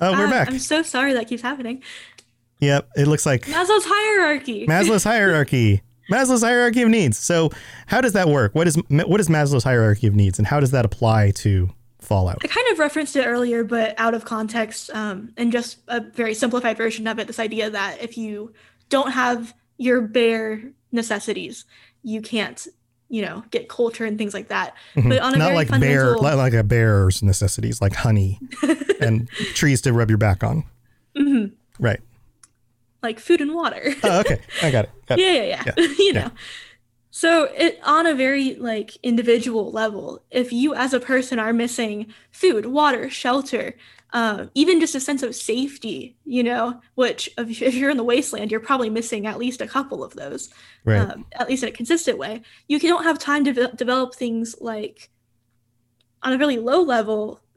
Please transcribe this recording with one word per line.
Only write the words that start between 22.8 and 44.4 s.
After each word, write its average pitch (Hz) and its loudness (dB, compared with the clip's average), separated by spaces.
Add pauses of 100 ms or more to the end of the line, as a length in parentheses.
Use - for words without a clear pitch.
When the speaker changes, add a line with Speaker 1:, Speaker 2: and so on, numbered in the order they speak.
Speaker 2:
you 220 -4
know, 202 -10
get - -4
culture 226 -2
and 214 -4
things 208 -6
like 202 -12
that. 180 -6 (200)
Speaker 1:
Mm-hmm. 123 4
Speaker 2:
But - 4
on - 0
a - 4
Speaker 1:
Not - 4
Speaker 2:
very - 4
Speaker 1:
like 156 2
bear, 135 4
Speaker 2:
fundamental 127 2
Speaker 1:
li-, 147 4
like 127 2
a 113 4
bear's 104 4
necessities, - 0
like 95 2
honey 98 2 (320)
Speaker 2:
<laughs> - -2
Speaker 1:
and 113 2
trees - 0
to 127 2
rub 113 4
your 107 4
back 101 2
on. 131 0 (520)
Speaker 2:
Mm-hmm. 277 2 (300)
Speaker 1:
Right. 107 0 (1000)
Speaker 2:
Like 226 -6
food 349 2
and 294 -4
water. 294 -4 (100)
Speaker 1:
Oh, - 2
okay. - -2 (200)
I 156 2
got 110 2
it. - -12 (140)
Got - 0
it. - 4
Speaker 2:
<laughs> 370 2
Yeah, 370 4
yeah, 254 2
yeah. - -6 (140)
Speaker 1:
Yeah. 339 4
Speaker 2:
<laughs> 285 0
You 392 4
Speaker 1:
Yeah. 98 0
Speaker 2:
know. - -12 (800)
So 330 2 (100)
it, 330 0
on 320 2
a 320 2
very, 262 0
like, 220 -6
individual 233 0
level, 214 -6
if 247 -2
you 269 0
as 254 -2
a 247 0
person 254 -2
are 220 -2
missing 226 -4 (180)
food, 240 2
water, 269 0
shelter, 269 -4 (380)
uh, 226 -2